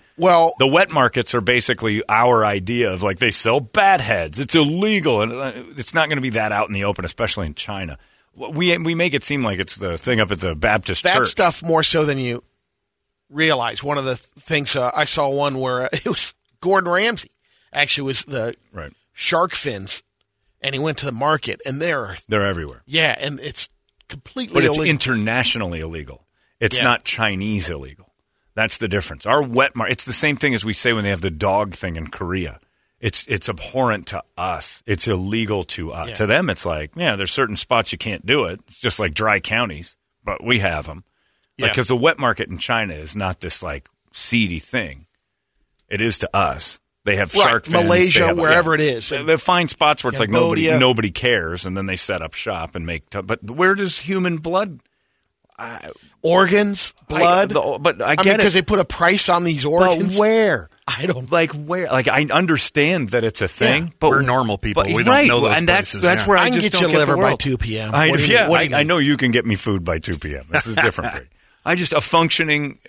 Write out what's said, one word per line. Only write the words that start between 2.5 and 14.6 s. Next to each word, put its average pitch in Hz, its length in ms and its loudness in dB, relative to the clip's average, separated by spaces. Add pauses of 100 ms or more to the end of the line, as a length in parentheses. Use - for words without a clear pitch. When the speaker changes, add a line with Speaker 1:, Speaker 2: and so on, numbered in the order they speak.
Speaker 2:
of, 92 120 -6
like, 95 160 -2
they 123 100 2
sell 117 300 0
bat 190 420 2
heads. 98 380 -2
It's 143 160 0
illegal, 160 680 2
and, 113 120 -2
uh, 131 180 -8 (260)
it's - 160 -4
not 160 160 0
gonna 147 120 -2
be 131 100 -4
that 107 200 -2
out 104 160 0
in 104 60 -6
the 98 120 -4
open, 98 200 -4
especially 101 400 -4
in 76 80 -8
China. 92 460 -10 (360)
W-, 123 220 -12
we, 175 220 2
we 165 160 -2
make 170 180 0
it 139 100 -2
seem 143 200 -2
like 98 160 -2
it's 95 160 -4
the 92 240 -6
thing 120 200 0
up 101 120 2
at 90 80 -4
the 85 160 -2
Baptist 104 480 0
Speaker 1:
that 180 140 2
Speaker 2:
church. - 100 4
Speaker 1:
stuff 175 340 2
more 160 220 2
so 156 220 4
than 143 120 -2
you 123 260 -4 (840)
realize. 139 540 0
One 143 160 -2
of 135 60 -4
the 127 100 -2
th-, - 120 -18 (120)
things, 147 360 -2